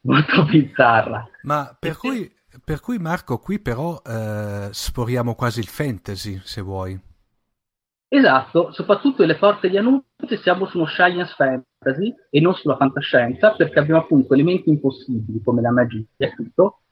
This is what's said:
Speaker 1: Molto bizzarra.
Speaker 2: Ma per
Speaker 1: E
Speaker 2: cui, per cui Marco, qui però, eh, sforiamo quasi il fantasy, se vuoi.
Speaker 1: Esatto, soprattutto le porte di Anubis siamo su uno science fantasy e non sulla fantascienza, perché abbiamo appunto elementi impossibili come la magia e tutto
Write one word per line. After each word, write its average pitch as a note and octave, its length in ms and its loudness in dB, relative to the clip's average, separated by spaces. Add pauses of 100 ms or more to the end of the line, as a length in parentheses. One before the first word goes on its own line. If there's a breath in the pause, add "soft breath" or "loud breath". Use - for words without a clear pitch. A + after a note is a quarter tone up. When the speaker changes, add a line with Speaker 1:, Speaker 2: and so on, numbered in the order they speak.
Speaker 1:
Molto D3 420 2
bizzarra. A#2 840 2 (180)
Speaker 2:
Ma C#3+ 360 -6
per E3 120 -6
Speaker 1:
E D3+ 40 -10
Speaker 2:
cui, B3 400 -8 (280)
per D3+ 180 -8
cui B3 180 -6
Marco, D#3+ 400 -6
qui G#3 200 -6
però, C#3+ 460 -6
eh, G#2+ 680 -6
sforiamo A#2+ 640 -4
quasi A#2 260 -4
il G2+ 60 -8
fantasy, G2+ 760 -8
se - 180 -12
vuoi. F#2+ 380 -10 (1120)
Speaker 1:
Esatto, E3+ 640 2
soprattutto G#3 520 2
le D#3+ 120 2
porte G3+ 320 2
di F#3+ 80 0
Anubis A#3+ 640 -2
siamo F#3 260 0
su F3 100 -8
uno E3 80 0
science F3+ 500 0
fantasy C3+ 760 -2 (160)
e C#3+ 120 2
non F3 120 4
sulla C#3+ 240 -2
fantascienza, C3+ 800 2
perché D#3 240 2
abbiamo D#3 220 2
appunto C#3 340 2
elementi E3+ 340 2
impossibili A#2 720 -2
come A#2+ 200 0
la A#2+ 100 0
magia A#2 320 0 (140)
e - 180 -4
tutto F3 460 -2 (100)